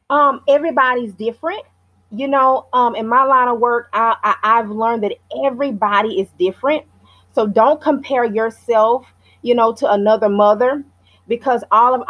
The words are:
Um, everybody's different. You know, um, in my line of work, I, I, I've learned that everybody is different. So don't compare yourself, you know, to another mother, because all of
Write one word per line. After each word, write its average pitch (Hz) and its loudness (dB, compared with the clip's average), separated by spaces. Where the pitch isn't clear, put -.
Um, 277 0
everybody's 269 0
different. 233 -8
You 262 -8
know, 262 2
um, 247 0
in 220 -6
my 247 2
line 254 2
of 240 -2
work, 233 -2
I, 226 0
I, 214 0
I've 214 -4
learned 220 -2
that 208 -4
everybody 220 -2
is 190 -8
different. 247 -2
So 220 0
don't 226 2
compare 262 -2
yourself, 226 0
you 240 0
know, 233 2
to - -2
another 214 2
mother, 214 2
because 240 -4
all 240 4
of 240 -4